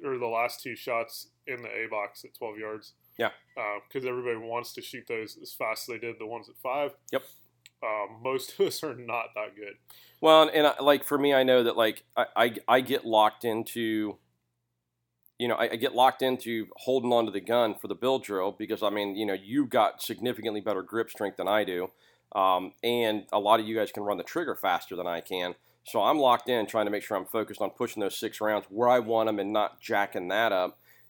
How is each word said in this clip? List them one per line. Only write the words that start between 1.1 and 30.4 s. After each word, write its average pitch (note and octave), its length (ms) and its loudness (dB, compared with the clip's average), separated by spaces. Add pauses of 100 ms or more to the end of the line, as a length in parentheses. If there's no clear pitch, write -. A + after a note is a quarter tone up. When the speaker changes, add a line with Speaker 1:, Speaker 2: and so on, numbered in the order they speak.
Speaker 1:
in B2 140 -10
the A2 80 -14
A A2 180 -6
box G#2 380 -8
at - 80 -20
twelve G#2+ 240 -12
yards. G#2+ 360 -12 (240)
Speaker 2:
Yeah. A2+ 120 0 (260)
Speaker 1:
Uh, G#2 240 -4 (120)
'cause C3 140 -6
everybody B2 320 -4
wants A#2 360 -8
to B2+ 80 -12
shoot - 260 -14
those A2 340 -8
as - 120 -16
fast A2 360 -4
as A#2+ 40 -8
they A2 60 -8
did A#2 200 -10
the A2+ 60 -10
ones A2 240 -12
at - 80 -20
five. C#3 380 -4 (160)
Speaker 2:
Yep. C3 120 -2 (600)
Speaker 1:
Um, G#2+ 400 -4
most C3 300 -4
<laughs> - 60 -2
of G3 80 4
us - 160 -6
are C#3 120 -8
not A#2 400 -6
that G#2 200 -8
good. G#2 200 -14 (460)
Speaker 2:
Well, D#3+ 220 10
and, D3+ 80 4
and D3+ 160 6
I, B2+ 140 2
like, C#3+ 220 6
for C#3+ 140 0
me, C#3+ 160 4
I C3 100 6
know B2+ 200 6
that, A#2 140 0
like, A2 260 2 (140)
I, A#2+ 80 2 (100)
I, A2+ 200 4 (120)
I B2+ 140 8
get B2+ 240 -2
locked G#2+ 400 4
into, A2 720 -4 (1200)
you A#2+ 100 -4
know, A#2 80 0
I, - 160 0
I A2+ 40 -4
get A#2+ 180 -2
locked B2+ 280 4
into A#2 460 -2 (100)
holding B2 360 -2
onto A2+ 180 2
the G2 100 -6
gun A2+ 340 0
for - 120 -12
the G2 80 -6
bill C3 240 0
drill G2 340 -4
because, G#2+ 280 -6
I G#2 80 0
mean, G2+ 260 -2
you G#2+ 100 -2
know, G2 80 -2
you've A2 360 -4
got A2 320 2
significantly G#2+ 600 -6
better G2 200 -2
grip A2 280 -4
strength - 280 -6
than F#2 100 -4
I G#2 160 2
do, F2+ 280 -4 (420)
um, F#2+ 400 2 (100)
and A#2 480 0
a G#2+ 80 2
lot G#2+ 200 4
of G#2+ 80 -6
you A2 80 -4
guys G#2+ 160 -2
can G#2 120 -8
run G2+ 140 -2
the E2+ 60 -6
trigger D3+ 320 -6
faster F2+ 400 -2
than F2 120 -6
I E2+ 140 -4
can. F2+ 340 -6 (280)
So - 180 -2
I'm C3+ 160 2
locked B2 320 2
in A#2 160 0
trying G#2+ 200 0
to G#2 60 -2
make G#2 120 -4
sure G#2 120 -4
I'm F#2+ 100 -4
focused G#2+ 360 -6
on G2 80 -2
pushing A2+ 320 -6
those F#2+ 160 -4
six - 240 -8
rounds G#2+ 280 0
where A#2 200 2
I B2 100 6
want A2 300 0
'em G#2+ 100 0
and G2+ 140 -4
not G#2+ 260 -2
jacking G2+ 500 -2
that G#2+ 220 2